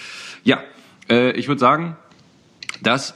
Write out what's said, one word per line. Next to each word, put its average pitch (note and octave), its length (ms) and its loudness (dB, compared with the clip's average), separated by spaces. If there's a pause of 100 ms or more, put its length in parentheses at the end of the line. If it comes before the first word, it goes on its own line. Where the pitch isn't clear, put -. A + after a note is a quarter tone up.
(440)
Ja, B2+ 160 2 (500)
äh, B2 220 4
ich A#2 160 -4
würd C#3+ 100 -2
sagen, D#3 380 2 (840)
das B2+ 320 0